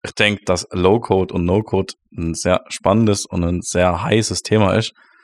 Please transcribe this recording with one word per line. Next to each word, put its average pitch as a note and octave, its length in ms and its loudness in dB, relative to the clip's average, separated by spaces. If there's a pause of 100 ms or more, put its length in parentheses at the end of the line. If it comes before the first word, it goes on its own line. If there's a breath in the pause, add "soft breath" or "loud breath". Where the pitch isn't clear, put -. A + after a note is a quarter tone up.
Ich - 80 -12
denk, G#2 340 0
dass F2+ 240 -2
Low-Code F#2+ 640 2
und F2+ 100 -2
No-Code F#2+ 480 0 (240)
ein E2 160 -4
sehr F2+ 360 -2
spannendes G#2 580 0
und F2+ 160 -4
ein F2 200 -2
sehr F2+ 400 0
heißes G#2+ 400 0
Thema G#2 320 2
ist, A2 180 -2 (320 soft breath)